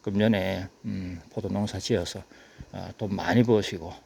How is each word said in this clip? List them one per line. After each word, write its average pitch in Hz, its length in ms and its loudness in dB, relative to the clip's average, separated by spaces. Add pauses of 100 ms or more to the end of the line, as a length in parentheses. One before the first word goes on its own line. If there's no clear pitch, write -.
금년에, 98 640 2 (180)
음, 92 360 -6 (120)
포도 101 160 -6
농사 101 300 -2
지어서, 92 440 -2 (500)
어, 92 260 -10
돈 101 180 -2
많이 110 260 4
버시고 101 480 2 (160)